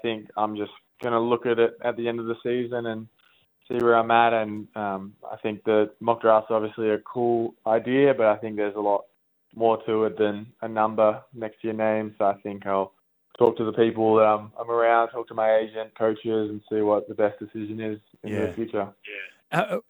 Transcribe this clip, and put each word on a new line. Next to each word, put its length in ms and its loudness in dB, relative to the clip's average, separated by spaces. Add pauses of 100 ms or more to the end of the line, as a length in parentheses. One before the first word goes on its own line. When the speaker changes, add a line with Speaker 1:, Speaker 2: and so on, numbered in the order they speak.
Speaker 1:
think 340 -6
I'm 180 -2
just 180 -8 (280)
gonna 180 0
look 280 0
at 120 0
it 240 2
at 140 -2
the 120 -4
end 120 -4
of 60 -8
the 160 -4
season 420 -4
and 240 -8 (600)
see 140 -2
where 140 6
I'm 140 2
at. 240 6
And, 420 -4
um, 380 -6 (160)
I 60 -12
think 280 -8
the 260 4 (100)
mock 200 0
draft's 300 4
obviously 400 -2
a 80 0
cool 560 -2 (120)
idea, 460 4
but 140 2
I 100 4
think 200 -8
there's 200 -2
a 40 -4
lot 260 0 (480)
more 300 2
to 200 0
it 140 -2
than 420 -2
a 80 -8
number 540 2 (100)
next 300 -10
to 60 -4
your 80 -4
name. 420 -2
So 80 2
I 160 2
think 240 -10
I'll 260 -2 (460)
talk 180 4
to 80 -2
the 80 -2
people 440 2
that 100 6
I'm, 340 0
I'm 100 -8
around, 380 2
talk 200 -10
to 60 -14
my 220 2
agent, 380 -4
coaches, 560 -2
and 180 -10
see 140 0
what 260 2
the 60 -10
best 240 0
decision 420 -10
is 180 -6 (240)
in 100 -8
Speaker 2:
Yeah. 140 -2
Speaker 1:
the 60 -4
future. 400 -6 (160)
Speaker 2:
Yeah. 200 -14 (260)
Uh, 360 -2